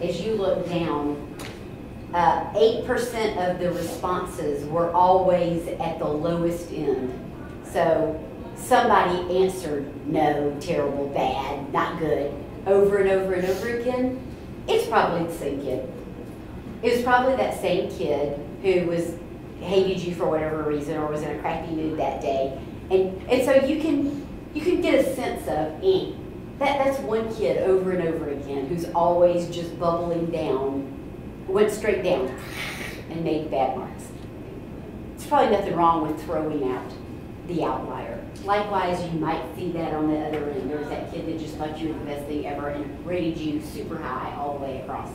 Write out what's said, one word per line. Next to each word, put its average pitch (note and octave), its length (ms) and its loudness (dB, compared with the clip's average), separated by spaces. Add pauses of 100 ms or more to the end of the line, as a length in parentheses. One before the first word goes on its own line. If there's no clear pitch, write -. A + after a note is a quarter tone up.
as F3+ 180 -2
you A3 140 -2
look F3+ 340 0
down, D3 640 -2 (800)
uh, - 420 4
eight A3 320 6
percent A3+ 520 0
of F3+ 200 2
the F3 140 0
responses E3 920 -2
were E3 260 2
always F3+ 760 6 (140)
at E3 180 -2
the D#3+ 80 -2
lowest E3+ 640 0
end. B2+ 480 0 (460)
So D#3 580 2 (340)
somebody F3+ 840 4
answered D3 520 0 (160)
no, D3 540 2
terrible, C#3+ 480 0
bad, - 640 -2
not E3 260 0
good, C#3+ 320 0 (360)
over G3+ 320 6
and F#3+ 120 6
over F#3+ 220 2
and F3+ 160 0
over A#3 300 0
again, B3+ 420 0 (480)
it's - 180 4
probably F3 400 2
the - 80 -6
same C#3 280 -4
kid. - 280 -4 (920)
It A#3+ 120 4
was B3 80 2
probably B3+ 340 6
that - 240 0
same F#3 300 0
kid D3 480 -2 (240)
who F3+ 240 4
was, E3+ 280 0 (460)
hated F#3 380 4
you E3+ 160 -4
for E3 120 0
whatever D#3 360 0
reason D3+ 340 0
or D3+ 100 -2
was D3+ 160 -2
in D3+ 120 -4
a D#3 60 -6
crappy E3 320 -4
mood D#3 260 -2
that - 220 0
day. C3+ 380 0 (320)
And, F#3+ 380 4
and B3+ 160 4
so - 220 8
you D#4 140 2
can, C#4+ 460 0 (280)
you D4+ 60 -2
can - 220 2
get - 120 6
a - 200 6
sense - 340 -4
of, D#3 340 -2
eh, F#3+ 300 4 (460)
that, C#4 260 2
that's C4+ 160 2
one A3 340 -2
kid E3+ 280 2
over F#3 300 4
and E3+ 140 0
over D#3+ 220 -2
again C#3 380 -4
who's E3+ 240 -2
always F3 640 6
just E3+ 260 -6
bubbling E3+ 460 0
down, C#3 640 -2 (560)
went G3+ 220 6
straight F#3+ 340 0
down B2+ 340 0 (720)
and E3 140 -4
made D#3 260 0
bad C#3 260 0
marks. - 280 -10 (1120)
It's - 120 -12
probably B3+ 300 4
nothing E3+ 180 0
wrong E3 320 4
with D3+ 180 -4
throwing D3+ 460 -2
out - 220 -6 (560)
the D#3+ 160 0
outlier. - 580 -6 (220)
Likewise, F#3+ 640 2
you E3 80 -2
might D#3 240 0 (140)
see F3+ 160 -4
that D#3+ 220 -2
on D#3 160 2
the D3+ 80 2
other D3+ 320 -2
end. C3+ 200 -4
There's D3 200 -4
that - 200 -6
kid - 160 -6
that D#3 140 -4
just D3 160 -8
thought D3+ 220 -4
you D#3 100 -2
were C3+ 100 -4
the - 60 -6
best C#3+ 220 -6
thing D3 200 -4
ever C#3+ 220 -4
and D3 380 -6
rated E3 320 0
you D3+ 240 -2
super - 340 -8
high - 400 -6
all C#3+ 220 -4
the C#3 60 -6
way C3 180 -6
across. - 320 -8